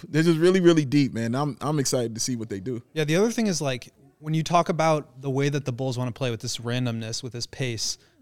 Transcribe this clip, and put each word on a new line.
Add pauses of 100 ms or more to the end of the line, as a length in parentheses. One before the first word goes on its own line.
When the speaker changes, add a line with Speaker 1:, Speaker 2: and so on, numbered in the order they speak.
Speaker 1:
They're
just
really,
really
deep,
man.
I'm,
I'm
excited
to
see
what
they
do. (120)
Speaker 2:
Yeah,
the
other
thing
is,
like, (300)
when
you
talk
about
the
way
that
the
Bulls
wanna
play
with
this
randomness,
with
this
pace, (240)